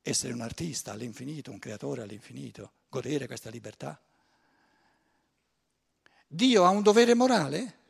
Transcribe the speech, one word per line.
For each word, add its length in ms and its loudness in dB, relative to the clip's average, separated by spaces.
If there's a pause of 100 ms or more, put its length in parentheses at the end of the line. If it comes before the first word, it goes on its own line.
Essere 320 -4
un 80 -10
artista 520 -10
all'infinito, 580 -12
un 80 -16
creatore 420 -10
all'infinito, 680 -16 (160)
godere 400 -6
questa 220 -14
libertà. 520 -14 (2250)
Dio 380 4
ha 60 8
un 120 2
dovere 320 8
morale? 640 0 (120)